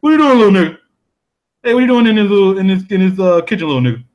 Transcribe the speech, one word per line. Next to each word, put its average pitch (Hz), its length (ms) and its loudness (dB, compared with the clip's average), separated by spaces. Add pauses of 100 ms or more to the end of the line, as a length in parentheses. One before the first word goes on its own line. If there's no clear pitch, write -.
What 302 100 0
you 311 80 4
doing, 285 180 4
little 214 160 4
nigga? 175 240 -2 (840)
Hey, 233 100 -2
what 247 80 0
you 254 60 0
doing 240 200 2
in 220 80 0
this 208 140 0
little, 196 300 0
in 190 80 -2
this, 190 220 -2
in 190 200 0
this, 185 100 -6
uh, 180 220 0
kitchen, 170 260 -6
little 139 140 -2
nigga? 120 220 -4 (120)